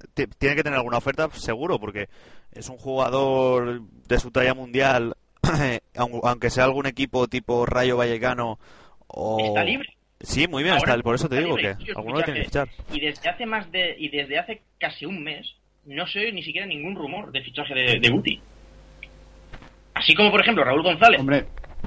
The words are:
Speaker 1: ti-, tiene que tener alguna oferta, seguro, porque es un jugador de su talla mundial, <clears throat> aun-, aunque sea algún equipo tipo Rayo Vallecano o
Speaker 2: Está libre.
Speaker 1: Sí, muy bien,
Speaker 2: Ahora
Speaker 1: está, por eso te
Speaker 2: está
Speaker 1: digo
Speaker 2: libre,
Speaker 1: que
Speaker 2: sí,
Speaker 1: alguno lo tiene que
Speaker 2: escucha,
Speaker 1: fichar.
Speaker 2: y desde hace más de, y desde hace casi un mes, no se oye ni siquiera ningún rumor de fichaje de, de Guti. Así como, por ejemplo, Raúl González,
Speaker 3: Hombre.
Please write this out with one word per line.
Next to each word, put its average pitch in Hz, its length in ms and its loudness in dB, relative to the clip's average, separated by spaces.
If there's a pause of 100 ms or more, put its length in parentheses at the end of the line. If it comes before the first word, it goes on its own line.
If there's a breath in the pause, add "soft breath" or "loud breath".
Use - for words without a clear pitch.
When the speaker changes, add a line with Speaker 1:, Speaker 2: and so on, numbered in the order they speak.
(140)
Speaker 1:
ti-, 135 140 -2 (120)
tiene 139 160 2
que 151 80 0
tener 147 140 0
alguna 120 200 0
oferta, 139 360 0
seguro, 127 460 -2
porque 101 280 -6 (460 soft breath)
es - 160 -14
un 127 80 -16
jugador 131 1040 2 (260)
de 123 120 4
su 123 120 -6
talla 127 220 4
mundial, 127 640 0 (260)
<clears throat> 143 560 0
aun-, 120 260 -2
aunque 120 260 2
sea 127 140 4
algún 135 220 2
equipo 127 420 0
tipo 120 380 0
Rayo 123 320 2
Vallecano 120 600 0 (500 soft breath)
o 110 400 -2
Speaker 2:
Está 107 160 2
libre. 233 260 -2 (300)
Speaker 1:
Sí, 147 280 0
muy 143 160 -2
bien, 175 120 4
Speaker 2:
Ahora 131 180 4
Speaker 1:
está, 120 100 0
por 117 120 2
eso 139 140 0
te 131 60 -2
Speaker 2:
está 156 100 2
Speaker 1:
digo 156 120 0
Speaker 2:
libre, 101 200 -2
Speaker 1:
que - 80 -12
Speaker 2:
sí, - 100 -10
Speaker 1:
alguno 110 220 -6
lo 170 60 2
tiene 151 160 -2
que 143 60 -2
Speaker 2:
escucha, 143 200 -2
Speaker 1:
fichar. - 320 -12
Speaker 2:
y - 40 -2
desde 151 280 -4
hace 202 160 -6
más 214 260 -4
de, 180 280 -2
y 147 100 -6
desde 147 300 -4
hace 214 220 -8 (180)
casi 151 260 -6
un 175 180 -10
mes, 147 220 -12 (400)
no 151 220 -8
se 202 120 -6
oye 220 120 -2
ni 180 120 -10
siquiera 160 220 -8
ningún 170 300 -8
rumor 175 360 -8
de - 120 -4
fichaje 147 320 -8
de, 123 240 2
de 117 100 4
Guti. - 320 0 (1500)
Así - 220 2
como, 208 160 6
por 196 100 4
ejemplo, 202 220 2
Raúl 135 200 2
González, 180 360 6
Speaker 3:
Hombre. 135 260 2 (420)